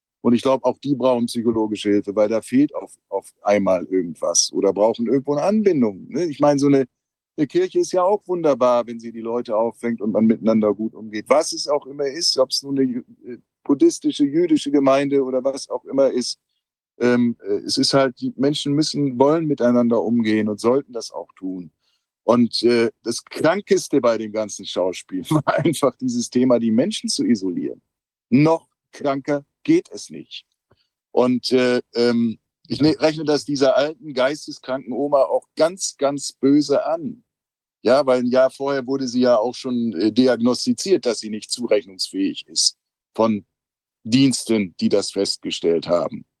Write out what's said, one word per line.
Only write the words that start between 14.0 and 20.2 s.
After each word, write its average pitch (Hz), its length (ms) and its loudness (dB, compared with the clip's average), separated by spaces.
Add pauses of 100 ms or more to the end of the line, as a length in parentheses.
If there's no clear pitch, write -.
jüdische 156 460 0
Gemeinde 139 540 2
oder 127 200 -2
was 135 240 -6
auch 123 160 -8
immer 131 280 2
ist. 120 280 -4 (600)
Ähm, 120 440 2
äh, 101 120 -2 (100)
es - 140 -4
ist 135 140 0
halt, 135 280 0
die 131 160 -6
Menschen 143 360 -2
müssen, 143 440 -2
wollen 151 300 2
miteinander 120 560 2
umgehen 110 440 0